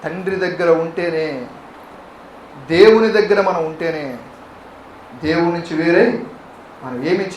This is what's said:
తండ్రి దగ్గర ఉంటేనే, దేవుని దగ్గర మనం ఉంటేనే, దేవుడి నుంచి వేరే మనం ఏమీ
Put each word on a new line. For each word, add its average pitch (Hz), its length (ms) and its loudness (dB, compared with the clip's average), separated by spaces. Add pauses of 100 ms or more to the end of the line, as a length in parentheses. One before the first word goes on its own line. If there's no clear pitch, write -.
తండ్రి 185 320 -6
దగ్గర 175 440 0
ఉంటేనే, 160 640 -4 (1200)
దేవుని 220 380 6
దగ్గర 202 340 2
మనం 180 240 0
ఉంటేనే, 156 520 -6 (1040)
దేవుడి 165 220 0
నుంచి 170 380 -2
వేరే 185 380 4 (640)
మనం 127 220 -8
ఏమీ 190 200 0 (120)